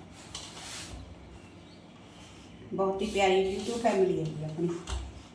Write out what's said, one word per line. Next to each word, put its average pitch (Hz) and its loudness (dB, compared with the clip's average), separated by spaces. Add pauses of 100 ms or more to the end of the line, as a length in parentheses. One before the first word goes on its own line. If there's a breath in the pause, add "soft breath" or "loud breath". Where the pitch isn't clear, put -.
(2750)
ਬਹੁਤ 196 2
ਹੀ 196 0
ਪਿਆਰੀ 190 6
YouTube 214 0
ਫੈਮਿਲੀ 190 6
ਹੈ 156 0
ਜੀ 156 -4
ਆਪਣੀ। 165 0 (680)